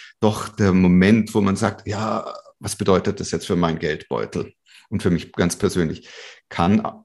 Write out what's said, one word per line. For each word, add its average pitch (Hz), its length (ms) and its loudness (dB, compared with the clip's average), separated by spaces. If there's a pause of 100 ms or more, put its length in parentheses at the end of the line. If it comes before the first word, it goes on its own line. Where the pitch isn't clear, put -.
(200)
doch 104 300 0
der 98 240 2
Moment, 92 600 4
wo 110 60 2
man 98 160 0
sagt, 101 320 -4
ja, 107 460 -6 (260)
was - 160 -10
bedeutet 95 420 0
das 90 120 -8
jetzt 85 160 -6
für 92 100 -2
meinen 82 220 0
Geldbeutel 78 760 -6 (380)
und 101 120 -4
für 98 80 2
mich 82 220 -4
ganz 87 240 -2
persönlich? 90 500 -4 (440)
Kann 208 360 2 (180)